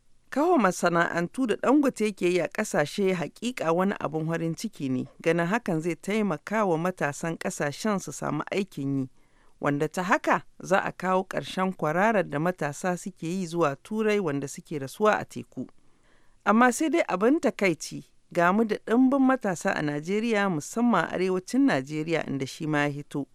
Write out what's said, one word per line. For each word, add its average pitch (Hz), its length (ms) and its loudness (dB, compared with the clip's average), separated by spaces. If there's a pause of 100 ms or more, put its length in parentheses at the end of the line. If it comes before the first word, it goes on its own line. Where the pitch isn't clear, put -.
(300)
Kawo 330 280 2
masana'antu 175 880 0
da 208 100 0
Dangote 247 560 2
ke 185 160 -2
yi 180 120 2
a 151 80 -2
ƙasashe 190 640 0
haƙiƙa 160 600 -4
wani 190 260 2
abin 156 260 -4
farin 165 280 -2
ciki - 360 -8
ne, 127 160 -2 (160)
ganin 170 240 2
hakan 185 340 -2
zai 165 160 -2
taimaka 208 720 -2
wa 165 120 2
matasan 165 600 -4
ƙasashen 190 640 -4
su 151 120 -10
samu 147 300 -4 (100)
aikin 139 480 -2
yi, 131 80 -4 (520)
wanda 143 280 0
ta 185 140 -6
haka 208 400 2 (200)
za 180 220 2
a - 80 -6
kawo 185 320 0
ƙarshen 185 520 -4
kwararar 175 540 2
da 143 80 -2
matasa 175 600 -2
suke - 280 -14
yi 180 200 -4
zuwa 156 360 0
Turai 214 380 0
wanda 143 280 -2
suke - 300 -10
rasuwa 202 420 0
a - 40 -8
teku. - 420 -10 (800)
Amma 233 280 6
sai 311 180 -2
dai 330 180 2
abin 220 320 4
takaici, 180 640 -2 (280)
ga 170 200 4
mu 220 120 4
da 214 120 -2 (100)
ɗimbin 262 340 4
matasa 254 540 0
a - 80 -2
Najeriya, 196 680 0
musamman 190 540 2
a - 120 -4
arewacin 185 500 0
Najeriya 156 640 0
inda 135 180 -4
shi 160 200 -8
ma 151 160 2
ya 147 60 2
hito, 143 460 -6